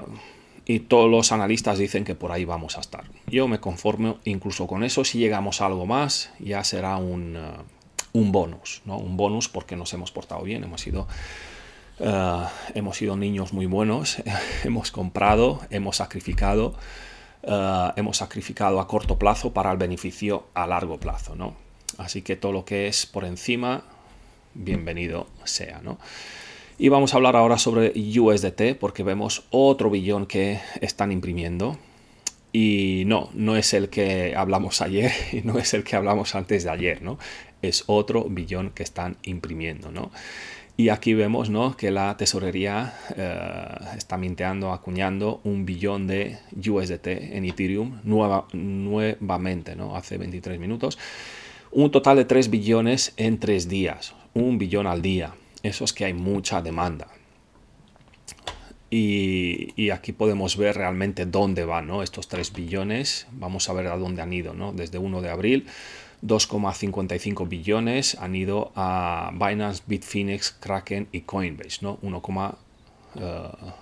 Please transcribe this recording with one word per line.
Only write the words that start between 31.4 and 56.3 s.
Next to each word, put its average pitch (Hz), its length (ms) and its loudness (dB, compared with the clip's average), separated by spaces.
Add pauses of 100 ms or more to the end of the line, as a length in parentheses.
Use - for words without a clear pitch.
Y 101 540 4
no, 104 280 2
no 110 220 2
es 107 180 4
el 98 140 2
que 95 480 0
hablamos 95 440 2
ayer 101 300 2 (120)
<laughs> - 100 -8
y 120 80 -2
no 117 180 0
es 113 160 0
el 104 80 2
que - 140 0
hablamos 101 400 2
antes 95 260 0
de 87 80 -2
ayer, 85 320 0
¿no? 110 160 -6 (440)
Es 92 260 0
otro 107 420 4
billón 92 400 -4
que - 140 -10
están 90 400 -6
imprimiendo, 82 640 -8
¿no? - 220 -8 (640)
Y 113 140 6
aquí 110 240 4
vemos, 110 360 2
¿no? 120 260 2
que 101 140 -2
la 98 260 0
tesorería, 101 800 -2 (220)
eh, 90 800 -8
está 95 220 -6
minteando, 92 520 -2
acuñando 95 720 -2
un 98 240 -2
billón 95 400 -2
de 101 320 -2 (300)
U 104 100 2
S 92 140 -2
D 76 80 -4
T 90 360 -6
en 95 80 -4
Ethereum 98 600 -2
nueva-, 107 480 4
nuevamente, 98 1200 -2
¿no? 98 220 -8
Hace 95 200 -10
veintitrés 90 440 -8
minutos. 113 360 -4 (760)
Un 147 180 8
total 139 280 8
de 127 60 8
tres 123 260 6
billones 113 680 4
en 113 240 2
tres 95 280 2
días. 90 460 -2 (180)
Un 120 260 4
billón 98 300 0
al 85 120 0
día. 90 340 0 (280)
Eso 107 220 -4
es - 80 0
que - 120 -4
hay 92 80 0
mucha 92 480 -2